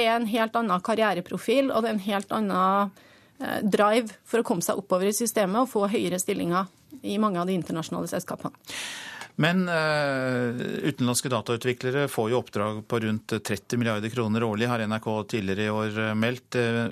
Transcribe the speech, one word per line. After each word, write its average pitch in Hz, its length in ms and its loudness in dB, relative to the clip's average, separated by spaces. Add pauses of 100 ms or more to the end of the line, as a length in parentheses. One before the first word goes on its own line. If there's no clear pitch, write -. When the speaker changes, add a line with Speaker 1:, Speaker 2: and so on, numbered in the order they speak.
Speaker 1:
er 226 80 4
en 233 180 0
helt 226 240 2
annen 196 240 2
karriereprofil, 220 880 2
og 226 160 2
det 226 60 0
er 220 80 0
en 190 100 -6
helt 196 240 -2
annen, 196 580 2 (520)
eh, - 180 -2
drive 214 480 4 (160)
for 226 160 0
å 240 80 -2
komme 170 160 0
seg 196 160 0
oppover 190 320 0
i - 0 -
systemet 214 480 0
og 254 80 2
få 202 240 0
høyere 180 240 0
stillinger 185 500 0 (360)
i 202 160 -4
mange 214 180 2
av 175 100 0
de 185 60 0
internasjonale 170 560 -4
selskapene. - 460 -6 (840)
Speaker 2:
Men, 180 280 2
eh, 135 1200 0
utenlandske 123 400 0
datautviklere 127 800 0
får 110 200 0
jo 123 120 2
oppdrag 107 460 -2
på 120 160 0
rundt 107 240 -2 (180)
tretti 113 320 -4
milliarder 110 320 0
kroner 113 320 0
årlig, 110 240 0
har 120 140 0
N 107 120 -2
R 110 60 -2
K 107 240 -4
tidligere 98 400 -2
i 107 80 0
år, 107 260 -2
eh, 110 180 -2
meldt. 120 420 -2
Eh, 117 360 0